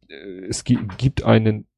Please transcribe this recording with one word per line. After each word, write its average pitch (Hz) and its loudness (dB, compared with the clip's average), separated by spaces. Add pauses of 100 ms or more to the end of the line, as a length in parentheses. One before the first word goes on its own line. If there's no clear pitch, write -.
äh, 92 -16
es - -8
gi-, 117 2 (100)
gibt - -2
einen 110 2 (100)